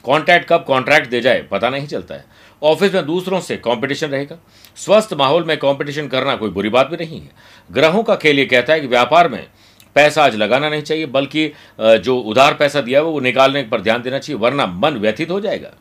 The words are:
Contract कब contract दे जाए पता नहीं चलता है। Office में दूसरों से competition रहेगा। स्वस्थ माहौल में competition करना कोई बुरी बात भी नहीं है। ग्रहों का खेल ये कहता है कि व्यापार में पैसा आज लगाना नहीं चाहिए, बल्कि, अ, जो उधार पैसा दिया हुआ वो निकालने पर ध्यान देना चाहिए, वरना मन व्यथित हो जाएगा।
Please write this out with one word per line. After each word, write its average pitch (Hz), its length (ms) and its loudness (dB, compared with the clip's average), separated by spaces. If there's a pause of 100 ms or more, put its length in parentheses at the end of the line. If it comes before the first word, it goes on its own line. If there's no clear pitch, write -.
Contract 156 460 2
कब 170 140 2
contract 135 460 2
दे 120 120 -2
जाए 107 200 2
पता 98 280 -2
नहीं 143 180 -6
चलता 101 280 -10
है। 69 100 -18 (380)
Office 165 300 2
में 175 120 -2
दूसरों 180 340 -4
से 123 180 -8
competition 131 500 -4
रहेगा। 143 300 -8 (380)
स्वस्थ 208 380 0
माहौल 165 300 2
में 156 140 -2
competition 143 500 -4
करना 131 280 -2
कोई 107 140 -4
बुरी 98 200 -4
बात 127 180 4
भी 160 180 -10
नहीं 147 160 -16
है। 69 80 -20 (420)
ग्रहों 160 320 2
का 214 120 2
खेल 143 240 2
ये 131 60 2
कहता 127 280 2
है 160 80 0
कि 135 60 -8
व्यापार 123 420 4
में 90 180 -10 (480)
पैसा 147 280 4
आज 120 120 2
लगाना 120 340 0
नहीं 151 120 -6
चाहिए, 156 240 -4
बल्कि, 139 400 -2 (340)
अ, 110 160 6
जो 120 240 0
उधार 127 340 4
पैसा 143 280 0
दिया 127 180 0
हुआ 160 120 0
वो 147 80 -4
निकालने 135 440 2
पर 110 180 -4
ध्यान 113 200 0
देना 127 180 -6
चाहिए, 127 200 -8
वरना 127 260 0
मन 95 240 -2
व्यथित 113 420 -4
हो 196 80 -4
जाएगा। 180 420 -8